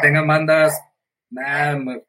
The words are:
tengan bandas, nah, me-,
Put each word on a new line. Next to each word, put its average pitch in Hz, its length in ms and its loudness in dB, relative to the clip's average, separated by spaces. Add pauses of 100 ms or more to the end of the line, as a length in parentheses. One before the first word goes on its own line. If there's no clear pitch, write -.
tengan 151 260 2
bandas, 156 460 2 (560)
nah, 143 480 -4
me-, 127 320 -10